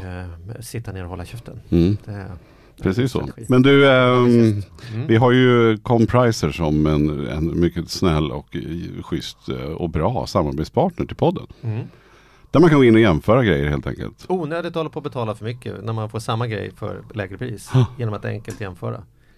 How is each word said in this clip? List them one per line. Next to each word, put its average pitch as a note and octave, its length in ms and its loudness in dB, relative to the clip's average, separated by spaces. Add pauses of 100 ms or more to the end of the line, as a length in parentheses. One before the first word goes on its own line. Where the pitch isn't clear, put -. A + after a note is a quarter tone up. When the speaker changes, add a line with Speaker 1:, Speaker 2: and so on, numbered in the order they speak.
Speaker 1:
eh, F2+ 560 -12
sitta A2+ 320 -12
ner F#2+ 120 -10
och F2 60 -12
hålla F2+ 140 -10
käften. - 440 -16
Speaker 2:
Mm. F2 360 2
Speaker 1:
Det, G#2+ 80 -12
det G2+ 80 -12
är - 600 -18
Speaker 2:
Precis A2+ 300 -2
så. - 60 -4
Speaker 1:
strategi. A2+ 300 -10
Speaker 2:
Men B2+ 140 6
du, C#3 220 8
Speaker 1:
Ja, B2+ 340 4
Speaker 2:
ehm, B2 80 4
Speaker 1:
precis. A2+ 400 4 (280)
Mm. A2 120 -8
Speaker 2:
vi A2+ 100 4
har B2 160 4
ju A#2+ 460 4
Compricer A2+ 720 2
som D2+ 360 0
en, D2 420 0
en D#2 320 -2
mycket E2+ 300 0
snäll D#2 420 0
och, - 240 -12
eh, E2+ 460 -10
schysst, - 460 -8
eh, B1+ 80 -6
och D#2 340 -6
bra E2 360 -2
samarbetspartner D#2 800 -2
till - 100 -12
podden. E3 300 -2 (160)
Speaker 1:
Mm. A2 240 -8 (640)
Speaker 2:
Där C3+ 100 4
man E3+ 100 8
kan D3 80 6
gå C3+ 60 8
in A2+ 100 8
och A2 60 8
jämföra G#2+ 440 4
grejer D2 240 2
helt C#2+ 180 -4
enkelt. - 420 -10
Speaker 1:
Onödigt E3+ 420 -4
att E3 40 -10
hålla D#3+ 160 -6
på - 80 -14
att C#3+ 60 -8
betala A#2 300 -6
för G#2 100 -14
mycket A2 400 -10
när A2+ 80 -6
man A2 180 -6
får A2+ 80 -8
samma A#2 280 -4
grej G2 300 -6
för G2+ 260 -10 (120)
lägre G2 240 -8
pris A#2+ 360 -12
Speaker 2:
Huh. B2+ 100 4 (140)
Speaker 1:
genom A2 160 -6
att G2+ 100 -10
enkelt G#2+ 360 -10
jämföra. A2 420 -10 (360)